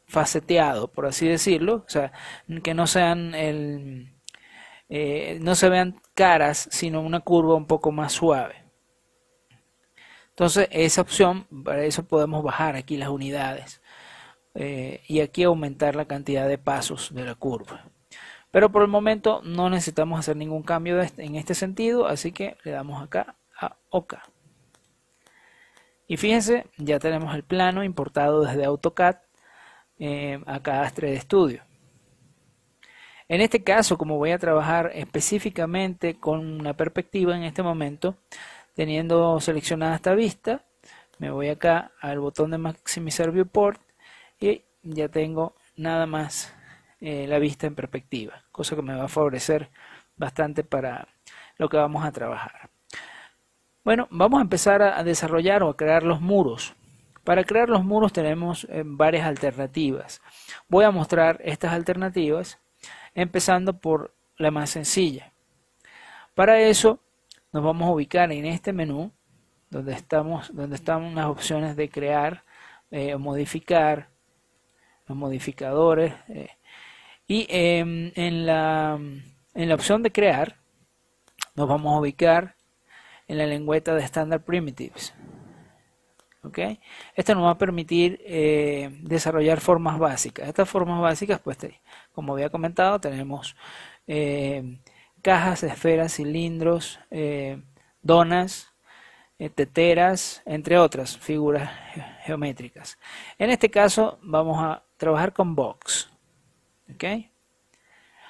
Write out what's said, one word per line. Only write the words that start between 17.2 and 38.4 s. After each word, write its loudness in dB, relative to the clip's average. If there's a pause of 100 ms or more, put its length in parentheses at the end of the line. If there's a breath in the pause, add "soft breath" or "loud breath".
la -12
curva. -8 (680 loud breath)
Pero 6
por 4
el 4
momento 2
no -2
necesitamos -2
hacer -2
ningún -6
cambio -2
de 2
este, -10
en -10
este -4
sentido, 0
así -4
que -10
le -10
damos -10
acá -6 (240)
a -10 (120)
OK. -6 (1900 soft breath)
Y -4
fíjense, 2 (100)
ya 0
tenemos -4
el -6
plano 0
importado 0
desde -2
autocad, 0 (800 soft breath)
eh, -6
a -8
Cadastre -2
de -4
Studio. 2 (1700 loud breath)
En 2
este 2
caso, 4
como -2
voy 0
a 0
trabajar 2
específicamente -4
con -4
una -4
perspectiva -2
en -6
este -6
momento, -4 (560 loud breath)